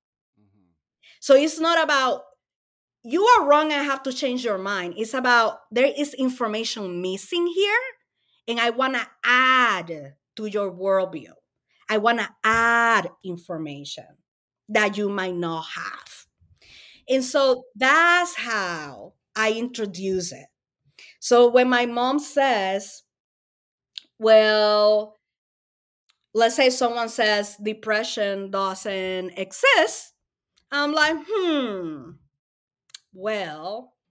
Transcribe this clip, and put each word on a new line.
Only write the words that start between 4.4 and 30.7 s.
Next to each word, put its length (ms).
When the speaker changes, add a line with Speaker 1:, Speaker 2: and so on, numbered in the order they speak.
Speaker 2:
your 140
mind." 400
It's 160
about, 460
"There 240
is 180
information 840
missing 480
here, 360
and 120
I 100
wanna 380
add 920
to 100
your 260
worldview. 600
I 100
wanna 300
add 680
information 920
that 300
you 100
might 280
not 380
have." 520
And 160
so 400
that's 600
how 800
I 160
introduce 800
it. 160
So 280
when 200
my 180
mom 340
says, 840
well, 1000
let's 220
say 140
someone 380
says 540
depression 880
doesn't 880
exist, 760